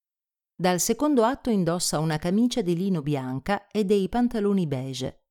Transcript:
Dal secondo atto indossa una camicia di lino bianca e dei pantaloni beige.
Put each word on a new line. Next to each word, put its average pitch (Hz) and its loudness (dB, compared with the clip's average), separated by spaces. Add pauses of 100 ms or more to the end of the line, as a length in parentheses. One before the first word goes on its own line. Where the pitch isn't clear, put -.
(580)
Dal 180 2
secondo 247 2
atto 254 0
indossa 175 0
una 156 0
camicia 220 0
di 175 0
lino 180 0
bianca 135 -2
e 214 -2
dei 190 2
pantaloni 208 0
beige. 131 -6